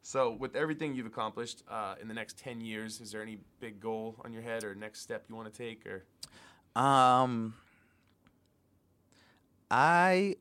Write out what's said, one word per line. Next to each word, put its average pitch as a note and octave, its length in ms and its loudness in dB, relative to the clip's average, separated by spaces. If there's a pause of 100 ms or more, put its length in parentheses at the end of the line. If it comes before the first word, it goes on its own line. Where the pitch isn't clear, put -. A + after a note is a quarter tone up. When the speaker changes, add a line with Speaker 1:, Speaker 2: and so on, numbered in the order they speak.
Speaker 1:
So C3 300 0
with B2 260 -8
everything D#3 380 -2
you've B2 120 -6
accomplished, A2+ 600 -8
uh, G#2+ 320 -6
in A2 80 -12
the A2 60 -10
next A2 240 -10
ten A#2+ 240 -12
years, A2 380 -8
is G#2+ 100 -16
there G#2+ 100 -8
any G#2+ 180 -12 (220)
big A2 200 -14
goal A2 440 -6
on A#2 80 -14
your A2+ 100 -12
head A2+ 220 -6
or G2 100 -8
next G#2+ 260 -14
step - 280 -10
you A2+ 60 -14
wanna A2 160 -12
take, A2+ 360 -12
or? F#2+ 180 -10 (760)
Speaker 2:
Um, B2+ 720 6 (2250)
I F3+ 720 6